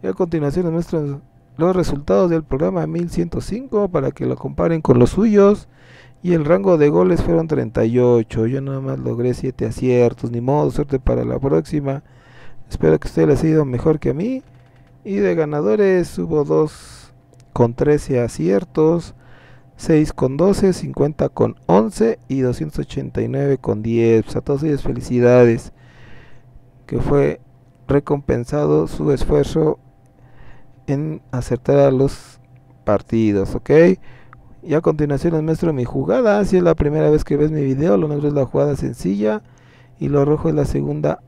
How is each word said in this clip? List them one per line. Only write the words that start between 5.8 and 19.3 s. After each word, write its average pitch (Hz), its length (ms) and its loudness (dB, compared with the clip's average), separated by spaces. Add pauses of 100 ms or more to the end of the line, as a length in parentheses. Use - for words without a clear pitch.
Y 175 100 -2
el 160 140 0
rango 180 320 2
de 147 100 4
goles 170 340 2
fueron 165 260 0
treinta 120 360 -2
y 117 140 0
ocho. 117 480 2
Yo 135 160 -4
nada 135 180 -8
más 135 180 -8
logré 123 360 -4
siete 123 320 -6
aciertos. 123 640 0
Ni 117 100 -6
modo, 139 300 0
suerte 139 300 -4
para 120 240 0
la 123 140 -4
próxima. 143 640 -2 (680)
Espero 156 280 2
que - 100 -8
a - 20 -8
usted 160 160 2
les 139 140 2
haya 160 100 0
ido 156 160 2
mejor 143 320 0
que 165 120 -2
a 143 40 -4
mí. 247 280 -6 (640)
Y 202 120 -6
de 190 180 0
ganadores 175 840 0
hubo 160 260 0
dos - 680 -2 (400)
con 120 220 2
trece 143 460 0
aciertos, 165 920 0 (640)